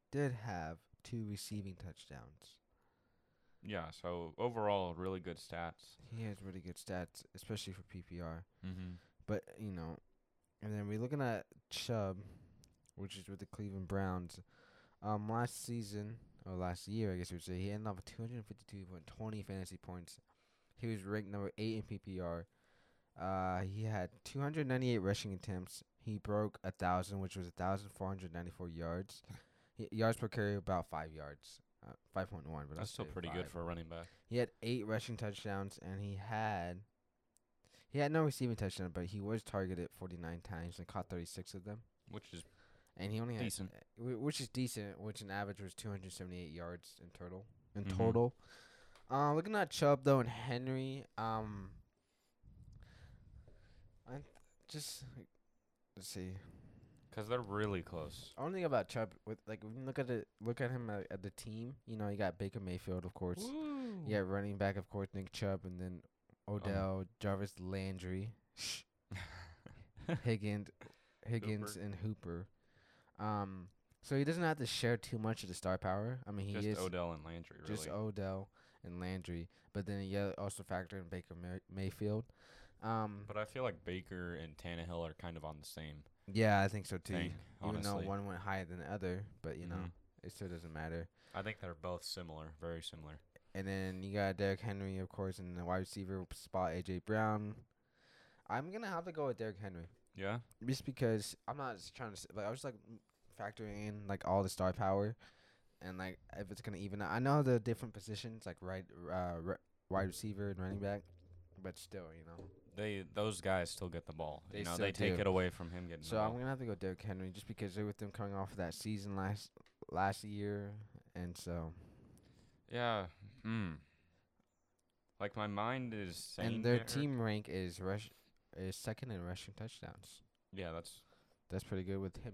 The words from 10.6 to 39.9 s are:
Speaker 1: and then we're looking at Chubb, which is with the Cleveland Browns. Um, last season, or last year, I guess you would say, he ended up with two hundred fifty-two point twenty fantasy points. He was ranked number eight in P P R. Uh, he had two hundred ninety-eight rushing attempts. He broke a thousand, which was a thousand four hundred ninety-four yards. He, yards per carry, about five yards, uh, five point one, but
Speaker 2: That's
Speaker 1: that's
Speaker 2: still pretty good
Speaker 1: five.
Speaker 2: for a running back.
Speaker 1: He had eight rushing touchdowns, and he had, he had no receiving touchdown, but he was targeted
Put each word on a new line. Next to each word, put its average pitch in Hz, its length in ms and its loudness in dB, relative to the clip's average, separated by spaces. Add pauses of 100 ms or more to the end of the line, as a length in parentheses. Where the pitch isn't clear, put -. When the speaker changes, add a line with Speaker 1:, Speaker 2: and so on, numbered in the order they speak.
Speaker 1:
and 107 100 -2
then 104 140 0
we're 107 100 2
looking 131 240 2
at 113 240 2 (240)
Chubb, 101 480 2 (800)
which 98 240 -6
is 90 100 -10
with 98 80 -6
the 98 80 -8
Cleveland 95 420 -4
Browns. 92 520 0 (640)
Um, 104 260 2
last 120 360 2
season, 107 520 -4 (280)
or 92 100 -4
last 90 320 0
year, 104 260 2
I 90 40 0
guess 90 140 -4
you 90 40 -2
would 82 80 -6
say, 90 160 -2
he 98 120 0
ended 107 160 -2
up 101 80 -2
with 90 100 -12
two - 160 -8
hundred 117 240 -6
fifty-two 101 400 -12
point 87 220 -14
twenty 110 340 -4
fantasy 95 360 -6
points. 90 420 -10 (580)
He 120 100 -2
was 107 160 0
ranked 101 280 0
number 101 260 -2
eight 110 200 2
in 107 60 0
P 104 140 -4
P 92 220 -4
R. 85 260 0 (720)
Uh, 92 420 2
he 98 220 0
had 104 260 2 (140)
two - 180 -4
hundred 147 260 2
ninety-eight 127 320 6
rushing 98 340 4
attempts. 92 500 -4 (160)
He 107 180 -2
broke 104 460 2
a 92 80 0
thousand, 92 480 4
which 95 160 -2
was 92 120 -2
a 87 40 -8
thousand 98 380 2
four - 180 -2
hundred 92 260 -4
ninety-four 87 360 -6
yards. 82 520 -2 (560)
He, 110 140 -6
yards 113 260 6
per 117 100 0
carry, 104 280 2
about 90 340 2
five 78 240 -4
yards, 73 480 -12 (260)
uh, - 60 -14 (200)
five 95 160 2
point 78 180 -6
one, 76 220 -4
but 78 80 -8
Speaker 2:
That's 107 120 -2
Speaker 1:
that's - 40 -8
Speaker 2:
still 107 120 -4
pretty 87 240 -4
good 87 160 0
Speaker 1:
five. - 60 -8
Speaker 2:
for 85 100 -4
a - 20 0
running 85 260 -2
back. 85 180 -6 (220)
Speaker 1:
He 120 80 0
had 120 120 4 (140)
eight 117 240 0
rushing 110 300 0
touchdowns, 98 640 -2
and 95 200 -4
he 101 140 -2
had, 98 680 0 (1080)
he 139 100 0
had 143 120 4
no 160 120 8
receiving 127 320 4
touchdown, 92 380 0
but 90 120 0
he 98 140 -4
was 107 240 0
targeted 92 540 0